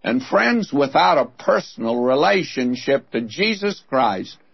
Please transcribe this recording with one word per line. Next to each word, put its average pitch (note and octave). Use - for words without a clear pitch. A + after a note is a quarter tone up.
And B2+
friends, A3+
without D3
a -
personal A#2+
relationship C3+
to A#2
Jesus F3+
Christ, A2+